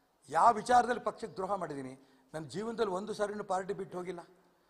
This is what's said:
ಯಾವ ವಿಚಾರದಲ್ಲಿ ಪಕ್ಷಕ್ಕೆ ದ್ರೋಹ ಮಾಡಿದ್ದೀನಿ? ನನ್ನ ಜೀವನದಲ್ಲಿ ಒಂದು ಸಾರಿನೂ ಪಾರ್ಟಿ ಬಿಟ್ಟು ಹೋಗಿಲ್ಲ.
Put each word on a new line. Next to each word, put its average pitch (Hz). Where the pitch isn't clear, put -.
ಯಾವ 185
ವಿಚಾರದಲ್ಲಿ 233
ಪಕ್ಷಕ್ಕೆ 208
ದ್ರೋಹ 190
ಮಾಡಿದ್ದೀನಿ? 139
ನನ್ನ 156
ಜೀವನದಲ್ಲಿ 208
ಒಂದು 208
ಸಾರಿನೂ 208
ಪಾರ್ಟಿ 190
ಬಿಟ್ಟು 180
ಹೋಗಿಲ್ಲ. 175